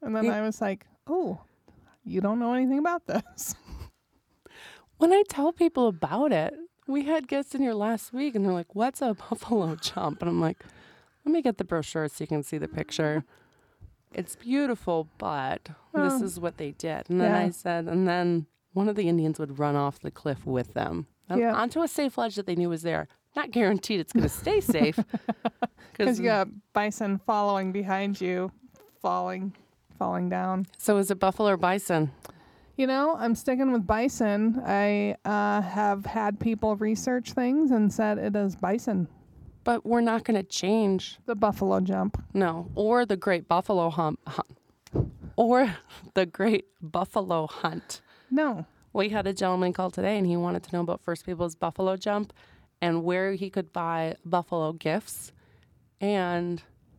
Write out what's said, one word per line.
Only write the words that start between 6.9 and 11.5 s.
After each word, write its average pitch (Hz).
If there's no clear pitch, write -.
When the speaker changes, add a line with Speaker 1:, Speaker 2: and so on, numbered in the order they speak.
Speaker 2:
had 302
guests 277
in 269
here 247
last 214
week, 262
and 202
they're 185
like, 170
"What's 233
a 240
buffalo 202
jump?" 165
And 170
I'm 170
like, 165
"Let 294
me 330
get 240